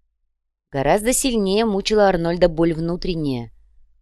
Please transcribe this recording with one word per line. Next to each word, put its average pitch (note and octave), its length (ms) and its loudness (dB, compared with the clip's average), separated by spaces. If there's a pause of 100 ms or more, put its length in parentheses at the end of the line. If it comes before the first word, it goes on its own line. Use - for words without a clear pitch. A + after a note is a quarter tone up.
(720)
Гораздо F#3 440 0
сильнее A3 500 0
мучила G#3 440 2
Арнольда F3 420 2
боль E3 240 0
внутренняя, D#3+ 760 -4 (520)